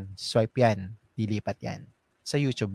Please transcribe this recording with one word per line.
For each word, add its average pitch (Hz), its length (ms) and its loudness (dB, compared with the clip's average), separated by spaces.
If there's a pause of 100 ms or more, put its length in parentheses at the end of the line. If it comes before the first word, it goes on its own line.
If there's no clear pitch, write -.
(160)
Swipe - 420 0
yan. 104 320 4 (240)
Lilipat 104 460 -2
yan. - 240 -8 (380)
Sa - 140 -4
YouTube 127 400 0